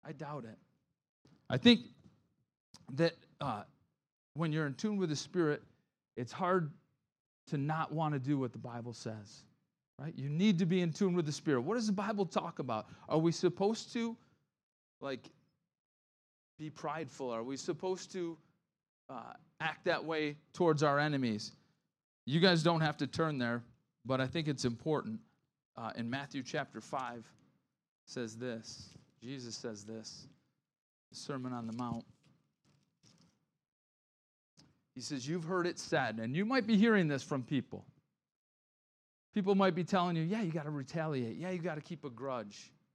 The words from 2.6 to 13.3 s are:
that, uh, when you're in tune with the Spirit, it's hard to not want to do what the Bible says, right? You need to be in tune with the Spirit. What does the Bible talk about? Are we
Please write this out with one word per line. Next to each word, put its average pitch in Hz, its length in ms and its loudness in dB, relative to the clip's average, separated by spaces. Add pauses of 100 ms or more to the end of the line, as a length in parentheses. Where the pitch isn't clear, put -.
that, 160 200 4 (280)
uh, 110 220 -4 (720)
when 156 200 0
you're 156 120 2
in 139 80 -2
tune 214 240 -2
with 185 120 2
the 147 60 0
Spirit, 151 460 0 (540)
it's 120 160 -6
hard 175 400 2 (760)
to 156 100 -2
not 156 340 0
want 151 220 0
to 139 60 0
do 139 200 0
what 127 140 -2
the - 40 -12
Bible 117 360 -10
says, 107 500 -10 (560)
right? 147 180 -8
You 139 120 -6
need 175 300 4
to 190 60 4
be 180 140 4
in 170 140 2
tune 190 200 2
with 175 120 2
the 147 80 -2
Spirit. 143 280 2
What 170 140 0
does 240 100 0
the 208 80 2
Bible 202 320 0
talk 170 340 -4
about? 117 280 -2 (220)
Are 156 100 4
we 165 140 4